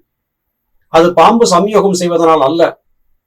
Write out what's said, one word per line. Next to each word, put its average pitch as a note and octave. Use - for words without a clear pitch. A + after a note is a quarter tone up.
அது E3+
பாம்பு G#3
சம்யோகம் G3
செய்வதனால் E3
அல்ல, D#3+